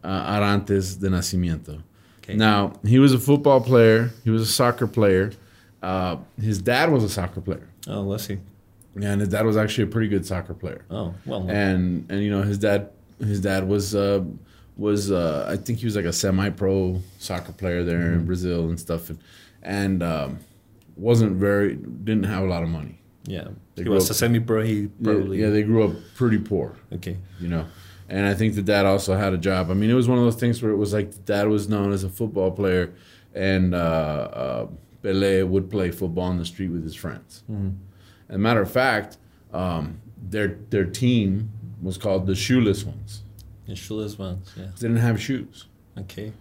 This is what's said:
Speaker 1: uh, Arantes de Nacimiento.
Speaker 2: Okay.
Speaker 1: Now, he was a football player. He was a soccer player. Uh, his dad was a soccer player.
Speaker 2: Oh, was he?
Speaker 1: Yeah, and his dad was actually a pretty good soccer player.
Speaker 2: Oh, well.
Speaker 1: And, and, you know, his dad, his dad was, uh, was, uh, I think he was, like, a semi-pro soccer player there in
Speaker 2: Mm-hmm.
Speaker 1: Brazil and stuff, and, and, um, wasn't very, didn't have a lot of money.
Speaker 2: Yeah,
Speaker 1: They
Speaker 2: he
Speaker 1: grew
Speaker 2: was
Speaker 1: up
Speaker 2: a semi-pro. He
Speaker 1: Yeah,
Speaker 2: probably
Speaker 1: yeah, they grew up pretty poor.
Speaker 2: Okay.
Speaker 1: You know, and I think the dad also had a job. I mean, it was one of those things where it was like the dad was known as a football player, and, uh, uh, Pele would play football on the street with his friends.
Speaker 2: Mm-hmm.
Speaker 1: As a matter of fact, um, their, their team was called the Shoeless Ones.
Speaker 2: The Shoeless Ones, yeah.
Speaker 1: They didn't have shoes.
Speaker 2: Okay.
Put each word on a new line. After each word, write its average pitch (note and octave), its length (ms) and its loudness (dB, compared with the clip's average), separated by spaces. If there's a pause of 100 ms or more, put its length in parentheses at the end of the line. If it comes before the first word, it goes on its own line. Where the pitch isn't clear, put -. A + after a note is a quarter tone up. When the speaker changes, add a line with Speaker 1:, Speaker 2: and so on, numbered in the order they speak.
Speaker 1:
uh, F#2 340 -4
Arantes G2+ 600 0
de F#2+ 100 0
Nacimiento. F2+ 720 -2 (420)
Speaker 2:
Okay. G2 120 -8
Speaker 1:
Now, G#2 380 4 (120)
he A#2+ 140 8
was C#3 140 8
a B2 60 2
football C#3+ 400 6
player. A#2 520 6 (120)
He A2+ 60 2
was A2 140 2
a A2 80 -2 (100)
soccer A#2+ 260 2
player. G2+ 440 4 (500)
Uh, F#2 360 -2 (220)
his G#2+ 220 0
dad C3 300 2
was B2+ 120 4
a G2+ 60 0
soccer F#2 320 -6
player. - 260 -8 (220)
Speaker 2:
Oh, G2+ 140 -6
was G2 240 -6
he? G2+ 100 -6 (600)
Speaker 1:
Yeah, G2+ 140 -2
and G2+ 80 0
his G2+ 80 0
dad G#2 160 0
was G#2+ 120 4
actually G#2+ 280 0
a - 20 -4
pretty A2+ 220 0
good F#2+ 160 0
soccer F2 280 -6
player. - 360 -10
Speaker 2:
Oh, F2+ 240 -6 (120)
well. G#2+ 240 -6
Speaker 1:
And, F#2 640 0
and, G2 120 -2
you G#2 60 0
know, G2 120 0
his G2+ 160 0
dad, G2+ 320 0 (300)
his G#2 220 -2
dad F#2+ 260 0
was, G2+ 280 0
uh, G2+ 280 2 (540)
was, G#2 340 0
uh, D#2+ 380 0
I F#2 80 -2
think A#2 220 -4
he A#2+ 60 -6
was, G#2+ 100 -2
like, G2 100 -2
a E2+ 80 0
semi-pro F#2+ 880 0 (160)
soccer F2+ 360 -8
player F2 300 -2
there E2+ 180 0 (100)
in E2+ 80 2
Speaker 2:
Mm-hmm. E2 60 -2
Speaker 1:
Brazil F2 440 -2
and E2+ 100 -4
stuff, E2+ 300 -6
and, E2 100 -12 (440)
and, G2 400 -2
um, D2 360 -4 (580)
wasn't A2 400 4
very, G2+ 380 2
didn't G2 500 -2
have G2 180 -2
a F#2+ 40 0
lot F2 160 -2
of E2 60 -4
money. D#2 300 -8 (260)
Speaker 2:
Yeah, G2 220 -8 (280)
Speaker 1:
They - 60 -8
Speaker 2:
he - 40 -4
Speaker 1:
grew F#2 100 2
Speaker 2:
was F#2+ 100 6
Speaker 1:
up - 60 -2
Speaker 2:
a - 40 -2
semi-pro. A2+ 480 2
He G#2+ 180 0
Speaker 1:
Yeah, G#2 60 -4 (160)
Speaker 2:
probably G2 380 0
Speaker 1:
yeah, G#2+ 80 4
they G#2 140 4
grew A2 220 4
up E2+ 100 0 (200)
pretty A2 240 2
poor. E2+ 360 -2 (180)
Speaker 2:
Okay. G2 240 -8 (220)
Speaker 1:
You F2 80 -6
know, E2 180 -2 (440)
and G2 160 -2
I G2+ 80 2
think G#2+ 220 0
the G#2 60 -2
dad G2+ 240 4
also F#2+ 300 2
had G2 180 2
a F#2 40 -2
job. F#2 320 0
I F2+ 40 0
mean, G#2 160 2
it A#2+ 60 4
was B2 120 4
one B2 100 4
of A#2+ 80 4
those A#2+ 140 2
things A#2+ 220 0
where A2 100 0
it G2+ 60 2
was G2+ 160 0
like G#2 180 -2
the - 80 -20
dad G#2 280 0
was G#2 200 2
known G2+ 260 0
as F#2+ 100 -2
a F#2+ 60 -4
football G2 420 -2
player, F#2 420 0 (400)
and, F#2 400 2
uh, F2+ 40 0
uh, D2 880 -2 (360)
Pele F#2+ 400 2
would F#2 260 0
play F#2 220 -2
football F2 340 -4
on F2+ 120 -2
the E2+ 80 -4
street F#2+ 240 -6
with E2+ 140 -4
his D#2+ 120 -10
friends. - 560 -14
Speaker 2:
Mm-hmm. G2 180 -4 (600)
Speaker 1:
As F#2 60 -10
a F#2+ 40 -2
matter A2 220 2
of F#2 100 -2
fact, B2 460 0 (360)
um, E2+ 480 -4 (200)
their, G2+ 360 -4 (140)
their G2 140 2
team A2 640 0 (320)
was F#2 160 -6
called F#2+ 300 -2
the F#2+ 80 0
Shoeless A2 480 2
Ones. - 380 -12 (460)
Speaker 2:
The G#2 80 -10
Shoeless G#2+ 420 -8
Ones, F#2 400 -10
yeah. F#2 80 -14 (140)
Speaker 1:
They A#2 80 -4
didn't A#2 160 2
have A#2 180 2
shoes. - 460 -8 (320)
Speaker 2:
Okay. G#2 420 -12